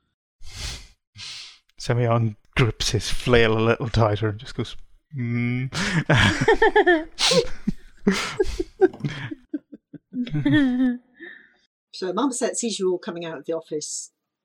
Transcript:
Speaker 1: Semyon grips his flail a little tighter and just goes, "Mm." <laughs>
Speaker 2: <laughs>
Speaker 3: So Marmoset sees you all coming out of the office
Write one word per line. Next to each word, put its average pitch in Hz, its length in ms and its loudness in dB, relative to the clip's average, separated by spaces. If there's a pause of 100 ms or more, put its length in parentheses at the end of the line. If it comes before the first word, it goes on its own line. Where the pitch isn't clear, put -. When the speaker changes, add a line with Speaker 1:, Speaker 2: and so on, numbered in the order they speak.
(1800)
Speaker 1:
Semyon 117 600 0 (180)
grips - 360 0
his 107 180 -2
flail 117 480 4
a - 20 2
little 113 300 2
tighter 107 400 2
and 104 100 -6
just - 160 -14
goes, - 220 -8 (400)
"Mm." 120 520 -2 (380)
<laughs> 359 1000 4 (3000)
Speaker 2:
<laughs> 254 840 2 (960)
Speaker 3:
So 180 200 -6
Marmoset 240 440 0
sees 196 220 -4
you 185 120 2
all 175 60 0
coming 170 280 -10
out 160 120 -10
of 147 80 -16
the 165 80 -4
office - 580 -8 (340)